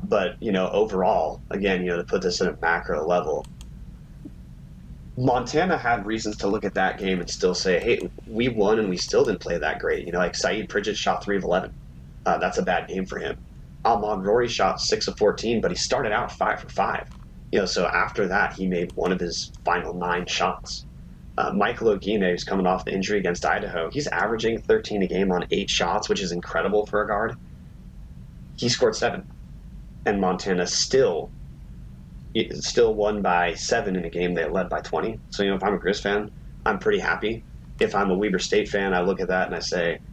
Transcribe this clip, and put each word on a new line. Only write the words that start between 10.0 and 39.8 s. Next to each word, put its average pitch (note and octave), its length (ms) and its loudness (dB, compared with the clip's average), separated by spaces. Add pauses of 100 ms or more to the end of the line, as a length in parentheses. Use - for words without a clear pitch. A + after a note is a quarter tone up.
You F2 60 -8
know, F2+ 60 0
like, F2 160 2
Saeed G2+ 360 -2
Pridgett G#2 260 -2
shot - 280 0
three G2+ 120 0
of F2+ 80 -2
eleven. F2+ 300 0 (500)
Uh, E2+ 140 4
that's F#2 200 0
a F#2 40 4
bad F2+ 260 0
game F#2+ 160 -2
for - 140 -6
him. - 180 -4 (480)
Ahmaad G#2+ 400 2
Rory A#2+ 240 4
shot G2+ 320 2
six - 280 0
of - 100 -4
fourteen, G#2+ 420 4
but F2+ 100 2
he F2 60 -4
started B2 360 0
out - 200 0
five - 280 0
for - 80 -14
five. - 400 -2 (420)
You A2 80 2
know, F#2+ 80 4
so F2+ 200 2
after F#2 420 2
that, F#2+ 260 2
he F#2 120 -2
made F2 260 0
one F2+ 200 0
of F2+ 80 0
his F2 320 -4 (120)
final F2 280 0
nine F2+ 340 -2
shots. - 600 -2 (500)
Uh, - 160 0
Michael A2+ 360 2
Ogine, G2 420 4
who's F2 140 0
coming F#2+ 220 2
off F#2 200 2
the - 60 -4
injury G2 260 2
against F2 260 0
Idaho, F#2 460 0
he's C#3+ 160 -4
averaging A2 560 0
thirteen A2 400 2
a F2+ 40 2
game F#2 240 2
on F2+ 200 0
eight F#2 180 0
shots, F2+ 400 0
which G2 140 0
is F2 100 -4
incredible F#2+ 540 0
for G#2 160 2
a G2+ 40 -2
guard. A2 300 0 (1200)
He A#2+ 140 0
scored A2+ 260 2
seven, - 340 -2 (760)
and G2+ 140 2
Montana F#2 460 2
still, F#2 640 2 (1040)
it F2+ 280 -2
still A2+ 320 4
won G#2 280 0
by F2 320 2
seven G#2 420 0
in F2 80 -2
a E2 60 -6
game F2 240 0
they E2 120 0
led F2 220 0
by D#2 120 -2
twenty. G#2+ 400 -4 (100)
So, - 120 -2
you G2 80 2
know, G2 60 2
if F#2 80 -4
I'm G2+ 100 2
a F2 40 0
Grizz G2 240 -2
fan, G#2 280 0 (360)
I'm G2+ 120 0
pretty G#2 200 2
happy. F#2 460 -2 (360)
If A2 140 2
I'm G2 160 2
a F2+ 40 4
Weber F#2+ 240 2
State - 300 2
fan, G2 260 2
I F2+ 60 4
look F#2 200 2
at F2+ 80 -2
that F#2 180 2
and E2+ 100 -4
I D#2+ 40 -6
say, E2+ 400 -2 (120)